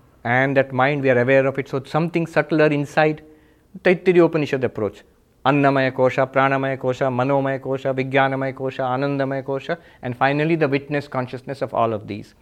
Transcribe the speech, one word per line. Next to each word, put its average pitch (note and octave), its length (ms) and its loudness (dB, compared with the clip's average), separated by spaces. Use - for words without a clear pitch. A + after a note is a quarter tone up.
and C3 320 0
that C3+ 160 2
mind C#3 300 0
we C3 80 2
are A#2+ 80 4
aware C3+ 280 4
of C3+ 120 -2
it. C3+ 100 -8
So C3+ 160 -6
something E3 420 -2
subtler D3+ 400 2
inside, D3+ 560 0
Taittiriya F3+ 420 4
Upanishad D3 400 0
approach. - 380 -4
Annamaya C3+ 480 2
Kosha, C3 400 2
Pranamaya C3+ 440 0
Kosha, C3 320 -2
Manomaya C3+ 520 0
Kosha, C3+ 340 -4
Vijnanamaya C3+ 580 0
Kosha, C3 280 -6
Anandamaya C3+ 640 -2
Kosha, C#3 340 -6
and B2 140 -8
finally D3 400 0
the D#3 100 2
witness C#3 400 -2
consciousness C3 560 -8
of B2 100 -6
all A2+ 200 2
of G#2+ 160 -8
these. G#2 340 -12